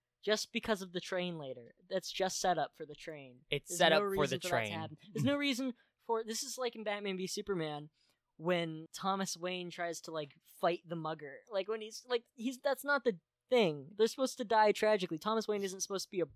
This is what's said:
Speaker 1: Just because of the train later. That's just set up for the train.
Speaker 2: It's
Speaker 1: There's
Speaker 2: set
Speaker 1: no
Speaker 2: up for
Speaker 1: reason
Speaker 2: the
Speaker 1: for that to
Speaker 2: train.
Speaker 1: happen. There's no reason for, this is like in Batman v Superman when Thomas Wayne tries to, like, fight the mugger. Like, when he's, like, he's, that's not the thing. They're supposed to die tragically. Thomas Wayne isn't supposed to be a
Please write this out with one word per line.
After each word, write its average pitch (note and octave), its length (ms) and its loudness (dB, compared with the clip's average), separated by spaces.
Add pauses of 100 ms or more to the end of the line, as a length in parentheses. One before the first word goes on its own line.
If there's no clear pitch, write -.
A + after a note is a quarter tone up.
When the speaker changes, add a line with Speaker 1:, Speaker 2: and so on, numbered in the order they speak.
(240)
Speaker 1:
Just G#3+ 280 0
because A3 300 0
of F3+ 100 -12
the F3 80 -4
train F3+ 380 -4
later. B2+ 360 -12 (160)
That's F#3 220 -2
just - 280 0
set F3+ 180 4
up C#3+ 180 0
for D#3+ 100 -12
the D3 100 -14
train. C#3 380 -14 (160)
Speaker 2:
It's C#3+ 200 -2
Speaker 1:
There's F3 80 -2
Speaker 2:
set E3+ 120 8
Speaker 1:
no D#3+ 60 8
Speaker 2:
up G#3 60 4
for G3+ 80 0
Speaker 1:
reason C#3+ 320 2
Speaker 2:
the F3+ 60 -4
Speaker 1:
for - 80 0
that A#2 80 2
to G#2+ 40 -2
Speaker 2:
train. G#2 120 -4
Speaker 1:
happen. D3+ 160 -10 (160)
There's A#3 120 0
no C#4 120 4
reason C4+ 360 0 (340)
for, A3+ 180 0
this A3+ 200 -6
is B3 140 -8
like B3 180 -2
in A3 80 -8
Batman G3+ 320 -2
v F#3 120 -2
Superman D#3 600 -4 (500)
when E3 560 0
Thomas F#3+ 420 -2
Wayne F3+ 340 -4
tries E3+ 320 -4
to, - 100 -12
like, D3+ 220 -6 (260)
fight F3 280 4
the E3+ 80 -4
mugger. D#3 380 -6 (180)
Like, G3 160 -2
when A3 120 -2
he's, G#3+ 280 -12
like, A#3+ 140 0 (120)
he's, B3 240 -4
that's C#4 260 0
not C#4+ 200 2
the A3+ 120 2 (340)
thing. D#3+ 360 4 (100)
They're A3 120 6
supposed C4 300 -2
to B3+ 60 -4
die G#3+ 280 8
tragically. G3 460 2
Thomas G#3+ 300 0
Wayne G#3 160 0
isn't F#3+ 180 -6
supposed G3 240 -4
to - 40 -18
be F#3+ 100 -2
a D#3+ 160 2